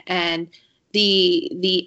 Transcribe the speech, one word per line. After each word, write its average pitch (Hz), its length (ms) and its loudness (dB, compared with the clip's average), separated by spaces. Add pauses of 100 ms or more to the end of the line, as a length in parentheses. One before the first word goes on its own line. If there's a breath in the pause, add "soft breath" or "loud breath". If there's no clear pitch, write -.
and 170 420 -4 (440 soft breath)
the, 190 580 2 (100)
the 185 260 0